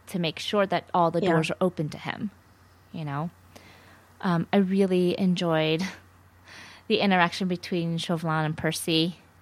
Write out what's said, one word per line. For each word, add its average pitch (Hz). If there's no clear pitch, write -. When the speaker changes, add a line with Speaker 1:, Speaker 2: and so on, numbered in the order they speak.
Speaker 1:
to 185
make 160
sure 202
that 180
all 170
the 170
Speaker 2:
Yeah. 175
Speaker 1:
doors 160
are -
open 175
to -
him, -
you 165
know? 147
Um, 170
I 202
really 185
enjoyed 165
the 220
interaction 185
between 170
Chauvelin 160
and 151
Percy 160